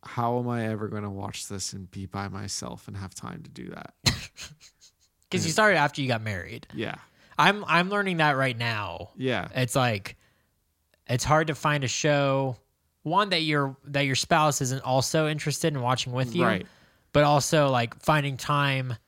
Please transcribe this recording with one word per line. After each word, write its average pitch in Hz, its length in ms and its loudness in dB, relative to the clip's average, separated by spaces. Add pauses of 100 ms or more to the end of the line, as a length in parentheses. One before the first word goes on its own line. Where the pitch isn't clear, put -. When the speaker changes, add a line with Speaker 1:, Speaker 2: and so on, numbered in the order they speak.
Speaker 1:
"How 120 360 -2
am 120 100 -4
I 117 180 -2
ever 107 220 -4
gonna 104 220 -6
watch 98 360 -10
this 98 240 -8
and 95 200 -14
be 98 160 -10
by 101 200 -6
myself 101 600 -10
and 101 100 -12
have 95 160 -12
time - 300 -12
to - 60 -18
do - 200 -14
that?" - 300 -16
Speaker 2:
<laughs> - 40 -20
'Cause - 1400 -8
you 160 60 -2
Speaker 1:
And 156 40 -2
Speaker 2:
started 208 240 6
after 147 240 0
you 135 80 -2
got 113 140 0
married. 104 500 -8
Speaker 1:
Yeah. 117 220 -6 (420)
Speaker 2:
I'm, 196 300 4
I'm 175 220 2
learning 196 280 0
that 151 180 4
right 131 220 0
now. 107 580 -4
Speaker 1:
Yeah. 123 400 -2
Speaker 2:
It's 127 200 0
like, 123 420 0 (920)
it's 123 160 0
hard 156 240 4
to 156 80 -4
find 147 300 0
a - 20 -2
show, 135 680 0 (460)
one, 190 260 2
that 175 140 2
your, 143 420 0
that 143 160 0
your 135 140 2
spouse 151 460 2
isn't 131 220 -2
also 135 460 2
interested 151 440 -2
in 135 80 -4
watching 123 300 0
with 123 240 -2
you. - 80 2
Speaker 1:
Right. 107 240 2 (460)
Speaker 2:
But 147 100 6
also, 147 460 4
like, 120 320 0
finding 143 340 2
time 135 600 0 (120)